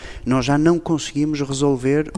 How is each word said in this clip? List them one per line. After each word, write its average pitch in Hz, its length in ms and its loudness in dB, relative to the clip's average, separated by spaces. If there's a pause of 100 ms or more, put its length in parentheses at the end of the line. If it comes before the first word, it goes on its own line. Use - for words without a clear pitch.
(240)
nós 127 200 2
já 139 140 2
não 165 200 4
conseguimos 151 600 -2
resolver 139 760 0